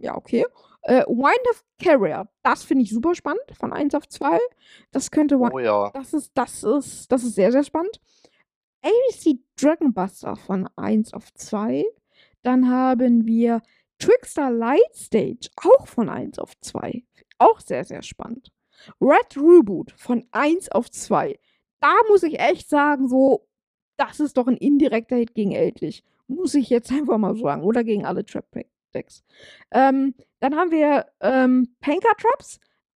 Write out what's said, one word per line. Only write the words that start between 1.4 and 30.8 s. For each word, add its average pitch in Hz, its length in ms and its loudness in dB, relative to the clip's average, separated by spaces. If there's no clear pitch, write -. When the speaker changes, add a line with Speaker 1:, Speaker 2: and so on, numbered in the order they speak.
Speaker 1:
of - 140 -4
Carrier, 208 460 2
das 277 220 -2
find 269 180 0
ich 208 80 -2
super 240 240 -2
spannend, 339 280 -8
von - 140 -8
eins 285 220 -4
auf 294 140 -4
zwei. 285 300 -2
Das - 200 -8
könnte 294 280 2
Wi- 240 140 2
Speaker 2:
Oh 262 80 -6
ja. 202 340 0
Speaker 1:
das 269 180 -12
ist, 302 220 -6
das - 300 -6
ist, - 480 -4
das 254 120 0
ist 233 120 -6
sehr, 202 160 2
sehr 277 120 2
spannend. 349 360 -8
A 294 40 -2
B 480 280 2
C 294 220 0
Dragonbuster 254 760 -2
von 190 400 -6
eins 214 380 -2
auf - 200 -18
zwei. 240 500 -6
Dann 254 260 2
haben 247 580 2
wir 226 360 0
Trickster 339 520 0
Light 247 440 2
Stage, - 640 -4
auch 508 300 4
von 214 220 -4
eins - 320 -10
auf - 200 -18
zwei. - 440 -10
Auch 427 220 4
sehr, 139 240 -8
sehr - 180 -16
spannend. - 480 -16
Red 320 360 2
Reboot 277 600 4
von 240 360 -6
eins 302 380 -2
auf - 200 -4
zwei. - 480 -4
Da 302 160 2
muss 403 160 4
ich 311 160 -4
echt - 280 -2
sagen, 285 400 0
so, 262 380 2
das - 220 -6
ist 302 180 -2
doch 247 120 0
ein 254 80 2
indirekter 254 600 0
Hit 233 180 -2
gegen 196 180 -2
Eldlich. - 500 -4
Muss 311 280 -6
ich 277 160 0
jetzt 240 200 -2
einfach 262 280 -2
mal 214 180 -2
sagen. 156 260 -4
Oder 233 220 0
gegen 220 200 -4
alle 180 200 -6
Trap-Decks. - 1000 -16
Ähm, 269 420 2
dann 269 160 -2
haben 349 140 0
wir, 294 360 0